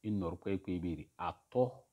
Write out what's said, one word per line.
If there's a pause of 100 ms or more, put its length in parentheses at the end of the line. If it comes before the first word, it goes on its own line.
in
nor
kway
kway
biri, (100)
a (200)
to (280)